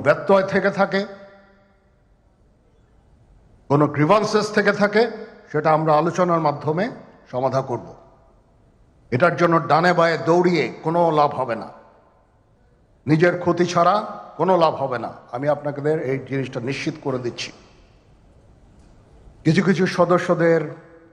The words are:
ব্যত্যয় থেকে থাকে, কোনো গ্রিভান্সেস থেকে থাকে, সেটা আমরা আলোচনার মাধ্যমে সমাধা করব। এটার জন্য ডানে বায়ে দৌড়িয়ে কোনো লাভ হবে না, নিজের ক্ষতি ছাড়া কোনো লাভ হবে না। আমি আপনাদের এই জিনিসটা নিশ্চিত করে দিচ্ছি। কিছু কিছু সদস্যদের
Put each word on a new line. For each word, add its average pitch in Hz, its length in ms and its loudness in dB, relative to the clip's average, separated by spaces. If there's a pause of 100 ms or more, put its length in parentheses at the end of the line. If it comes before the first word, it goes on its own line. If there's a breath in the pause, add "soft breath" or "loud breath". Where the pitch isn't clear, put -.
ব্যত্যয় 190 480 4
থেকে 190 260 0
থাকে, 196 220 0 (2750)
কোনো 143 160 4 (100)
গ্রিভান্সেস 208 520 2 (100)
থেকে 202 140 2 (100)
থাকে, 208 220 2 (480)
সেটা 151 260 0
আমরা 160 140 0 (100)
আলোচনার 170 460 0
মাধ্যমে 151 380 -2 (460)
সমাধা 131 300 -2
করব। 120 260 -8 (1200)
এটার 160 300 2
জন্য 170 140 4 (120)
ডানে 165 320 4
বায়ে 165 180 2
দৌড়িয়ে 170 460 2 (200)
কোনো 165 360 0
লাভ 143 200 2
হবে 120 160 -4
না, 87 140 -12 (1400)
নিজের 160 280 4 (100)
ক্ষতি 175 300 0
ছাড়া 175 220 4 (420)
কোনো 180 200 2
লাভ 156 160 4 (100)
হবে 127 200 -4
না। 98 80 -8 (200)
আমি 135 240 -4
আপনাদের 143 400 -4 (140)
এই 135 80 -2 (120)
জিনিসটা 131 300 -6
নিশ্চিত 135 360 -6 (100)
করে 127 200 -4
দিচ্ছি। - 260 -8 (1900)
কিছু 160 240 2
কিছু 185 160 2 (140)
সদস্যদের 170 600 2 (540)